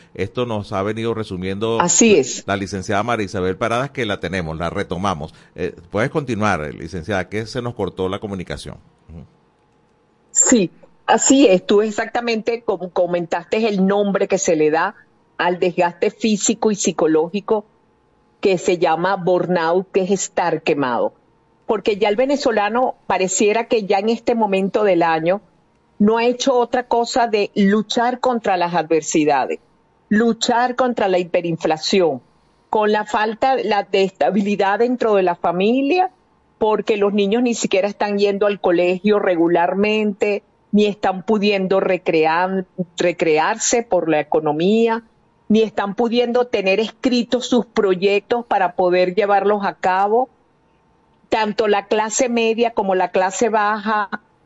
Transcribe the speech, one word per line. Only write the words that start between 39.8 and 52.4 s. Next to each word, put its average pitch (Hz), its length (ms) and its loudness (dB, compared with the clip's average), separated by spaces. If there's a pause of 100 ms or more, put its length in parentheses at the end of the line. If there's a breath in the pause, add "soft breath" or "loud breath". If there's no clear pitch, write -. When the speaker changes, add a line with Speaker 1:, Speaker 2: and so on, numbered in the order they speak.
Speaker 2:
ni 208 160 4
están 190 380 -2
pudiendo 196 560 0
recrear, 180 880 0 (300)
recrearse 175 840 0
por 175 260 0
la 151 120 2
economía, 180 840 0 (460)
ni 220 140 4
están 202 340 -4
pudiendo 240 500 0
tener 196 320 0
escritos 240 680 -2
sus 240 200 0
proyectos 202 800 0
para 185 300 0
poder 180 400 2
llevarlos 202 480 2
a 175 100 -4
cabo. 202 540 0 (1000)
Tanto 220 400 -2
la 202 180 0
clase 220 420 -2
media 226 440 0